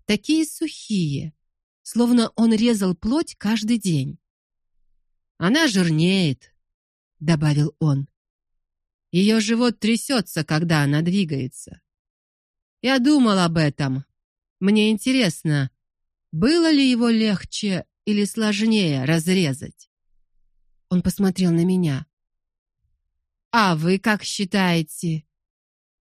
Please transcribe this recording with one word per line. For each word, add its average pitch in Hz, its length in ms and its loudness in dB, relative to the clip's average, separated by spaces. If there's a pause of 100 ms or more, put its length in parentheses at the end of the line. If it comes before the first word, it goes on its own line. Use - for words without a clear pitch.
такие 302 400 0
сухие, 165 880 -6 (480)
словно 240 540 0
он 226 180 2
резал 202 400 0
плоть 285 420 -4
каждый 214 400 -2
день. 151 420 -4 (1200)
«Она 269 320 2
жирнеет», 175 800 0 (680)
добавил 151 580 0
он. 143 300 -2 (1040)
«Ее 208 280 2
живот 233 380 0
трясется, 220 680 -2
когда 156 380 0
она 147 200 0
двигается. 156 800 -4 (1000)
Я 262 180 0
думал 247 400 4
об 170 200 2
этом. 139 460 -2 (540)
Мне 214 320 2
интересно, 180 800 -2 (640)
было 320 380 2
ли 277 200 4
его 240 180 2
легче 214 800 -2 (180)
или 208 200 0
сложнее 208 800 0
разрезать?» 160 840 -2 (1000)
Он 180 140 -2
посмотрел 185 500 0
на 165 120 2
меня. 175 420 -2 (1500)
«А 196 240 4
вы 175 220 0
как 214 240 -2
считаете?» 175 1000 -2 (800)